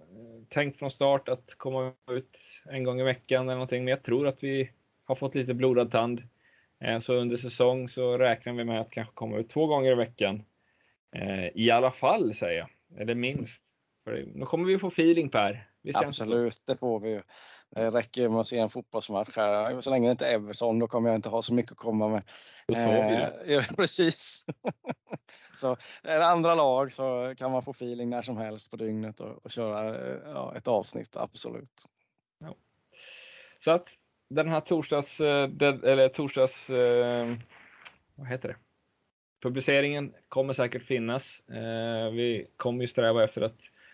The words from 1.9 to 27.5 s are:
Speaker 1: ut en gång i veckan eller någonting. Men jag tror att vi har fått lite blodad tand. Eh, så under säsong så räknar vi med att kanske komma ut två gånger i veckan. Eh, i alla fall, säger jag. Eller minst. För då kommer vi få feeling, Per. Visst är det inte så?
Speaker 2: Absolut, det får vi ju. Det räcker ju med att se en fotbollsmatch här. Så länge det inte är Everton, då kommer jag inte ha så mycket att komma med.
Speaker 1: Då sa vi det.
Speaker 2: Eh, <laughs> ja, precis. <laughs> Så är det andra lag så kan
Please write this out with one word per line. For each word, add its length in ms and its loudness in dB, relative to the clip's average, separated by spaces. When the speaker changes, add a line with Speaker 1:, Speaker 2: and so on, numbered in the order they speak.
Speaker 1:
ut 260 -8
en 180 -6
gång 160 -2
i 40 0
veckan 420 0
eller 80 -2
någonting. 320 -4
Men 60 0
jag 120 -2
tror 240 2
att 160 -4
vi 280 -2
har 100 -2
fått 200 -4
lite 180 -2
blodad 380 4
tand. 320 0
Eh, 200 -2
så 140 -2
under 240 0
säsong 520 0
så 280 -2
räknar 360 2
vi 100 -4
med 180 -2
att 100 -8
kanske 220 -10
komma 240 -6
ut 120 -6
två 180 0
gånger 240 4
i 40 6
veckan. 480 -2
Eh, 360 -6
i 140 4
alla 200 4
fall, 480 0
säger 200 -2
jag. 100 -10
Eller 140 -2
minst. 460 -6
För 220 -6
då 100 -8
kommer 200 -2
vi 140 2
få 80 -4
feeling, 420 2
Per. 380 0
Visst 160 -4
är 40 2
det 60 0
inte 100 -10
så? 60 -6
Speaker 2:
Absolut, 420 -2
det 100 -2
får 240 -2
vi 100 -6
ju. 120 -6
Det 200 -2
räcker 320 -2
ju 80 4
med 100 2
att 80 0
se 120 -4
en 100 2
fotbollsmatch 680 -6
här. 460 0
Så 80 -4
länge 180 4
det 40 6
inte 160 0
är 80 2
Everton, 440 0
då 80 0
kommer 220 2
jag 80 4
inte 120 -4
ha 120 -2
så 120 -2
mycket 180 0
att 60 -20
komma 300 0
med. 180 -2
Speaker 1:
Då 60 2
sa 140 0
vi 280 4
det. 320 -2
Speaker 2:
Eh, 60 2
<laughs> 0 -
ja, 100 4
precis. 680 0
<laughs> 580 -18
Så 240 -4
är 160 2
det 60 4
andra 300 6
lag 380 2
så 440 -2
kan 140 -2